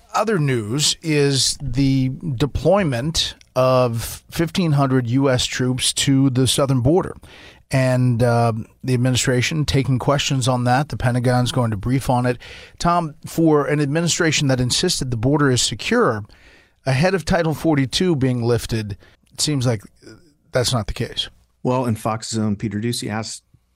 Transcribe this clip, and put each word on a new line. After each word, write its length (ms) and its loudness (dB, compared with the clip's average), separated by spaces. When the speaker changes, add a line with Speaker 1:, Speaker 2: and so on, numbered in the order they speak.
Speaker 1:
other 240 0
news 640 0
is 580 0
the 500 0
deployment 960 0
of 760 0
fifteen 440 0
hundred 360 2
U 180 2
S 200 2
troops 460 -2
to 360 2
the 160 2
southern 360 2
border. 340 2
And, 540 2
uh, 300 2
the 120 -2
administration 720 0
taking 340 0
questions 480 0
on 160 0
that. 240 2
The 80 -10
Pentagon's 560 0
going 200 0
to 40 -4
brief 340 -2
on 160 2
it. 120 0
Tom, 360 0
for 400 2
an 160 0
administration 640 0
that 140 2
insisted 500 -2
the 60 -2
border 340 2
is 100 2
secure, 600 0
ahead 280 2
of 120 -2
Title 280 0
forty-two 600 0
being 260 0
lifted, 560 -2
it 80 -8
seems 240 -2
like 160 0
that's 180 0
not 160 -2
the 60 -4
case. 340 -6
Speaker 2:
Well, 220 0
and 160 -2
Fox's 380 -6
own 180 -2
Peter 240 -6
Doocy 300 -4
asked 340 -8